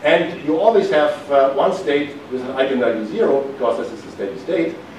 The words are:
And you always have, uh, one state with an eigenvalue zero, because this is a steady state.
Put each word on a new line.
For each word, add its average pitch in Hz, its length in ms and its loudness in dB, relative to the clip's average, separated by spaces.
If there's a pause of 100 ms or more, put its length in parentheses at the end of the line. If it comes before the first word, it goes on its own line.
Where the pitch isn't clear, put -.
And 165 420 2
you 156 140 0
always 208 300 4
have, 147 420 0
uh, 135 220 4
one 196 200 2
state 143 420 -2 (160)
with 127 100 -4
an 127 140 -8
eigenvalue - 520 0
zero, 139 340 2 (100)
because - 280 -2
this - 120 -6
is - 140 -14
a - 60 -16
steady - 280 -8
state. - 360 -2 (240)